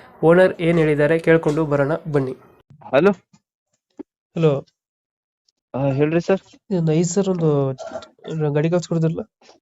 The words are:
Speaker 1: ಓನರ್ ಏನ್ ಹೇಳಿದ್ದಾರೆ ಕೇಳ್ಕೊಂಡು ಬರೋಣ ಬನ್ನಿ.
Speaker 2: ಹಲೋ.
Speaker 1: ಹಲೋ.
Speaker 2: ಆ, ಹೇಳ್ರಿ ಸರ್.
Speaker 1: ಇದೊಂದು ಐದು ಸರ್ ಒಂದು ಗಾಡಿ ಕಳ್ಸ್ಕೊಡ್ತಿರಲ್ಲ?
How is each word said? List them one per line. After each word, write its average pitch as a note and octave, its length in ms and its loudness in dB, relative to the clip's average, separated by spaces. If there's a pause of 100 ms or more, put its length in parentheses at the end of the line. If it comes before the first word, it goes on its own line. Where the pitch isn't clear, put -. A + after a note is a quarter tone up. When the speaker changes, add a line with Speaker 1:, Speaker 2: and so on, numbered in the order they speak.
(220)
Speaker 1:
ಓನರ್ F3+ 380 4
ಏನ್ E3+ 180 2
ಹೇಳಿದ್ದಾರೆ D3+ 400 2
ಕೇಳ್ಕೊಂಡು D#3+ 480 2
ಬರೋಣ C#3+ 260 0 (200)
ಬನ್ನಿ. C3+ 200 -2 (520)
Speaker 2:
ಹಲೋ. F3 280 2 (1200)
Speaker 1:
ಹಲೋ. D3+ 300 0 (1080)
Speaker 2:
ಆ, C3+ 180 -2
ಹೇಳ್ರಿ D3+ 280 0
ಸರ್. F#3+ 200 -2 (300)
Speaker 1:
ಇದೊಂದು E3 220 0
ಐದು E3+ 160 0
ಸರ್ G3 200 -2
ಒಂದು D3+ 1200 -4
ಗಾಡಿ D3+ 180 0
ಕಳ್ಸ್ಕೊಡ್ತಿರಲ್ಲ? E3 500 -2 (420)